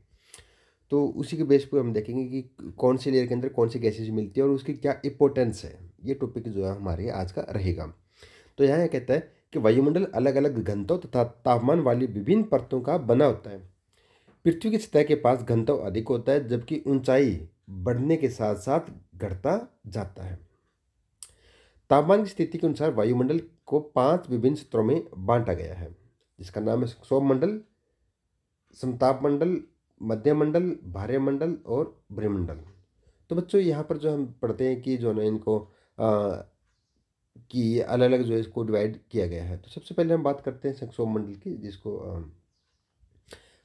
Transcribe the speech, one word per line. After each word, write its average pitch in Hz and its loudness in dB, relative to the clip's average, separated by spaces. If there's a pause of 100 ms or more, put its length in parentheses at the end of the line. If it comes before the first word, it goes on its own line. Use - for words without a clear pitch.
(920)
तो 143 2
उसी - -6
के 156 0
बेस 135 6
पे 143 0
हम 120 -2
देखेंगे 117 -4
कि 127 -10
कौन 127 2
सी 135 -2
लेयर 127 4
के 120 -2
अंदर 123 -2
कौन 117 2
सी 123 -6
गैसेज 110 -2
मिलती 107 -2
है 135 4
और 139 4
उसकी 135 -4
क्या 135 -2
इंपॉर्टेंस 135 2
है। - -16 (140)
ये 131 -4
टॉपिक 117 -8
जो 98 -4
है 95 -4
हमारे 98 -4
आज 92 -6
का - -6
रहेगा। 85 -4 (640)
तो 139 6
यहाँ 143 6
ये 170 2
कहता 127 0
है - -6 (100)
कि 156 -2
वायुमंडल 135 4
अलग-अलग 135 0
घनत्व 101 -2
तथा 123 0
तापमान 123 2
वाली 127 2
विभिन्न 113 0
परतों 131 0
का 151 0
बना 123 4
होता 107 0
है। 98 -14 (840)
पृथ्वी 170 0
की 220 2
सतह 156 2
के 147 2
पास 123 2
घनत्व 117 0
अधिक 101 -4
होता 123 0
है 143 0
जबकि 123 -4
ऊंचाई 131 2 (220)
बढ़ने 123 -2
के 147 0
साथ-साथ 113 -2 (380)
घटता 135 -4
जाता 95 -10
है। 92 -12 (1500)
तापमान 170 6
की 196 -4
स्थिति - -4
के 170 0
अनुसार 151 0
वायुमंडल 123 2 (260)
को 147 2
पांच 151 0
विभिन्न 123 2
स्तरों 113 0
में 143 2 (160)
बांटा 104 2
गया 82 -6
है, 87 -14 (420)
जिसका 95 -10
नाम 110 0
है 120 -2
सौम्य 139 -2
मंडल, 170 0 (1120)
समताप 127 0
मंडल, 147 2 (420)
मध्य 113 2
मंडल, 156 0
भारे 98 -4
मंडल 139 -2 (100)
और - -4
ब्रह्मंडल। 95 -4 (680)
तो 165 -2
बच्चों 175 2
यहाँ 156 0
पर 156 -4
जो 151 -2
हम 135 -4
पढ़ते 127 0
हैं 123 -2
कि 131 -2
जो 117 0
है 107 0
ना 107 -2
इनको, 107 -2 (280)
आ, 104 2 (1080)
कि 117 0
अलग-अलग 127 2
जो 117 -2
है 113 0
इसको 113 -6
डिवाइड 107 0 (120)
किया 101 0
गया 85 -6
है। 90 -8
तो - -16
सबसे - -14
पहले 165 2
हम 156 0
बात 143 -2
करते 131 -8
हैं 135 -10
सौम्य 113 -4
मंडल 101 -6
की, 160 -12
जिसको, 104 -10
आ, 92 -10 (1400)